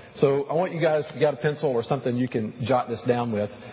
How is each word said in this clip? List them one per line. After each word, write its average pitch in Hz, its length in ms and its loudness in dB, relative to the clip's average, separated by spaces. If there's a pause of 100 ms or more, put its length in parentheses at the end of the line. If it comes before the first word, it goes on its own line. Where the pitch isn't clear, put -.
(160)
So 139 340 4
I - 40 -4
want 175 200 0
you 165 80 -4
guys, 156 260 2
if - 80 -14
you 123 60 -8
got 147 140 4
a - 20 -12
pencil 151 320 -2
or 117 140 0
something 127 340 0
you 127 100 0
can 113 380 -4
jot 123 240 2
this 117 140 -6
down 120 280 0
with, 104 200 -2 (220)